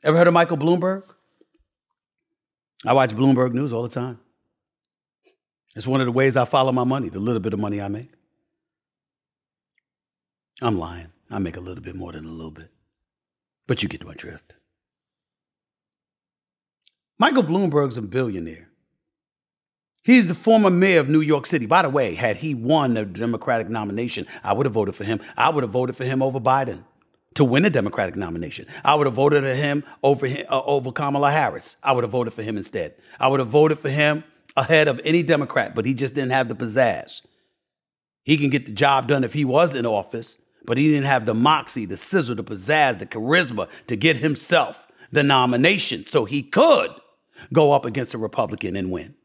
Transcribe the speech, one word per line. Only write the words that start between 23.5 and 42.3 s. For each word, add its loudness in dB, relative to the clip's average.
nomination, -6
I -4
would 0
have -2
voted -2
for -12
him. -2
I 2
would 0
have -6
voted -2
for -10
him -2
over -2
Biden 0
to 6
win 4
the 4
Democratic -2
nomination. -8
I 4
would 2
have -2
voted 2
for -2
him -2
over 2
hi-, -6
uh, 0
over -2
Kamala 0
Harris. -2
I 0
would 0
have -6
voted -4
for -10
him -6
instead. -8
I 2
would 2
have -2
voted 4
for -6
him 0
ahead 4
of -2
any 2
Democrat, 0
but -2
he -2
just -6
didn't -2
have 0
the -8
pizzazz. 0
He 4
can 0
get 0
the -14
job 2
done 2
if -4
he -2
was 2
in -4
office, -4
but -2
he 4
didn't 2
have 2
the 0
moxie, 0
the -10
sizzle, -2